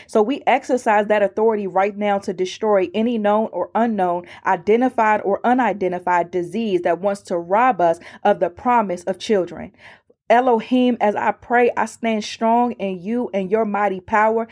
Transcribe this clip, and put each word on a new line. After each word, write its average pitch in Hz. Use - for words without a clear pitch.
So 226
we 247
exercise 226
that 214
authority 208
right 196
now 202
to 196
destroy 185
any 226
known 214
or -
unknown, 190
identified 214
or 196
unidentified 185
disease 180
that 170
wants 196
to 180
rob 196
us 170
of 208
the 175
promise 196
of 190
children. 170
Elohim, 247
as 208
I 226
pray, 240
I 220
stand 220
strong 233
in 190
you 220
and 190
your 220
mighty 202
power 220